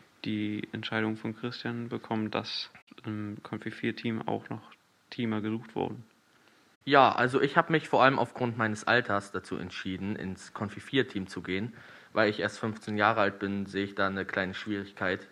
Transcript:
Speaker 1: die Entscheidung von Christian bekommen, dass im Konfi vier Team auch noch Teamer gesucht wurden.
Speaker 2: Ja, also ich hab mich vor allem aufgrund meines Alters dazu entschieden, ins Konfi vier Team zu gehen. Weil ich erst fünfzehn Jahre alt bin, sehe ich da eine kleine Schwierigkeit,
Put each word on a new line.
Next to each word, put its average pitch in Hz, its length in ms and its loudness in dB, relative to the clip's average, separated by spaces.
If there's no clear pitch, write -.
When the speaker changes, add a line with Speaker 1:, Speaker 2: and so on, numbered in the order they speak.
Speaker 1:
die 107 480 -2
Entscheidung 110 440 0
von 110 220 -6
Christian 120 500 -6
bekommen, 110 440 -2
dass - 380 -4
im 104 400 -6
Konfi 110 260 -8
vier 113 240 -4
Team 113 320 -4
auch 113 220 -2
noch - 240 -10
Teamer 110 300 -2
gesucht 110 360 -4
wurden. 113 260 -2
Speaker 2:
Ja, 135 280 8
also 127 280 2
ich - 160 2
hab 170 140 6
mich 156 180 2
vor - 140 6
allem 131 160 8
aufgrund 120 380 0
meines 110 300 -2
Alters 107 460 2
dazu 95 240 -6
entschieden, 92 600 -6
ins - 360 -8
Konfi 104 280 -6
vier 127 280 0
Team 95 180 -6
zu - 160 -10
gehen. 98 300 -4
Weil 107 180 6
ich 107 100 -2
erst - 180 -2
fünfzehn 107 380 -4
Jahre 107 260 6
alt 98 160 2
bin, 98 280 -2
sehe 98 180 -2
ich 98 100 -6
da 98 120 2
eine 95 180 -2
kleine 95 300 -2
Schwierigkeit, 101 760 -4